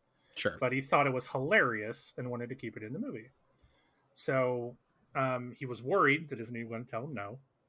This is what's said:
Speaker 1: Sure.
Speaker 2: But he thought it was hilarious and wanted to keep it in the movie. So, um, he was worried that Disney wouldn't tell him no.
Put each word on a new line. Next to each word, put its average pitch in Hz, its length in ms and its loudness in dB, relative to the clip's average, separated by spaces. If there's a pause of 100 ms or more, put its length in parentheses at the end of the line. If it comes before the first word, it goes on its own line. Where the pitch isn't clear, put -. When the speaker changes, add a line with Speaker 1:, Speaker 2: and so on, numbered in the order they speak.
(360)
Speaker 1:
Sure. - 240 0
Speaker 2:
But 127 120 2
he 135 100 2
thought 143 260 6
it 131 40 2
was 127 140 -2
hilarious 131 920 0
and 123 140 -6
wanted 120 200 -6
to 131 40 -6
keep 123 220 -10
it 110 80 -8
in 110 80 -10
the 151 80 -8
movie. 135 300 -8 (840)
So, 127 640 0 (380)
um, 127 380 0
he 135 140 -8
was 117 160 -8
worried 156 460 4
that 131 80 -6
Disney 117 280 -6
wouldn't 113 240 -8
tell 117 160 -4
him 156 100 -8
no. 104 240 -8 (300)